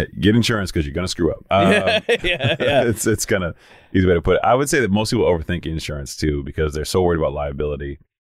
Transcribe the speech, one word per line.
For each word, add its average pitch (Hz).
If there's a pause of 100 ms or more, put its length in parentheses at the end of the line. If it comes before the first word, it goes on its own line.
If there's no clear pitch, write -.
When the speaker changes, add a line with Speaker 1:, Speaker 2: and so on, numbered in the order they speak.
(200)
Speaker 1:
get 98
insurance 107
'cause 82
you're 71
gonna 90
screw 82
up. -
Speaker 2:
<laughs> -
Yeah, 190
Speaker 1:
Um, 233
Speaker 2:
yeah, 160
yeah. 127
Speaker 1:
<laughs> 117
it's, 104
it's 107
gonna, 92 (400)
easy 92
way 90
to 85
put 92
it. -
I 113
would 135
say 156
that 104
most 107
people 107
overthink 87
insurance 76
too 73
because 76
they're 73
so 95
worried 87
about 73
liability. 71 (240)